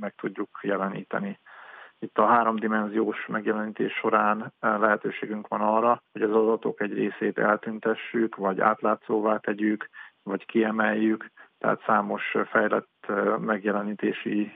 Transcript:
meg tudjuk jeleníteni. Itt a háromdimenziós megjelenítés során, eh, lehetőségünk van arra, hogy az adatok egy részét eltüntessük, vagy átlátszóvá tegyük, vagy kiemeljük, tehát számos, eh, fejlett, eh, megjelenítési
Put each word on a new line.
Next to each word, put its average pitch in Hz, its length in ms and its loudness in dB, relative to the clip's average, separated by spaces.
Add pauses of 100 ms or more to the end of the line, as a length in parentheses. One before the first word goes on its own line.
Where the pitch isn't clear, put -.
meg 101 140 -8
tudjuk 104 480 -8
jeleníteni. 98 760 -4 (640)
Itt - 160 -4
a 110 80 6
háromdimenziós 110 1000 2
megjelenítés 107 680 -2
során, 107 680 0
eh, 110 200 0
lehetőségünk 107 680 -2
van 107 120 -4
arra, 113 420 4 (100)
hogy 107 100 -6
az 107 120 2
adatok 113 460 2
egy 104 120 -2
részét 107 460 -2
eltüntessük, 110 1000 0
vagy 95 240 -2
átlátszóvá 107 760 2
tegyük, 107 520 -2 (340)
vagy - 240 -6
kiemeljük, 110 840 2 (280)
tehát 110 280 -2
számos, 104 480 0
eh, 107 100 2
fejlett, 107 440 2 (120)
eh, 104 380 0
megjelenítési 104 1160 -2